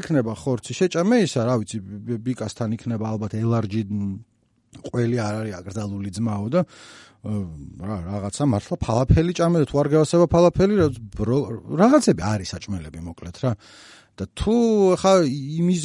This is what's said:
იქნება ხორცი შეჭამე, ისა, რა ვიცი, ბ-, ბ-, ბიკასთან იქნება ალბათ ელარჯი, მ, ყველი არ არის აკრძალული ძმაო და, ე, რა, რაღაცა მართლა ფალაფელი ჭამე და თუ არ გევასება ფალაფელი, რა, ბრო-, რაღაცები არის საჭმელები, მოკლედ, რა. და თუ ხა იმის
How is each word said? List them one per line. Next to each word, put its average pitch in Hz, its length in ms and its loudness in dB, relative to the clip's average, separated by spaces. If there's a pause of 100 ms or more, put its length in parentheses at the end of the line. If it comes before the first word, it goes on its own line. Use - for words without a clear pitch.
იქნება 117 320 0
ხორცი 123 400 -4
შეჭამე, 185 420 0 (140)
ისა, 127 160 -2
რა 127 160 2
ვიცი, 107 160 -8
ბ-, 101 300 -12
ბ-, 117 180 -4
ბიკასთან 117 480 -6
იქნება 110 320 -6
ალბათ 110 320 -6
ელარჯი, 110 480 0
მ, 101 320 -6 (680)
ყველი 120 340 -2
არ 104 160 -4
არის 110 240 -8
აკრძალული 101 560 -8
ძმაო 104 300 -4 (100)
და, 185 80 4
ე, - 640 -16 (540)
რა, 104 120 -6 (200)
რაღაცა 101 320 -6
მართლა 104 320 -2
ფალაფელი 135 560 4
ჭამე 170 240 2
და 135 80 2
თუ - 80 -2
არ 143 160 4
გევასება 160 320 6
ფალაფელი, 175 560 4
რა, 156 60 4 (260)
ბრო-, 117 320 0 (240)
რაღაცები 202 520 4 (120)
არის 95 220 -4
საჭმელები, 82 500 -8
მოკლედ, 85 400 -14
რა. 123 80 2 (640)
და 95 160 -8
თუ 214 640 4
ხა 185 320 4
იმის 156 560 0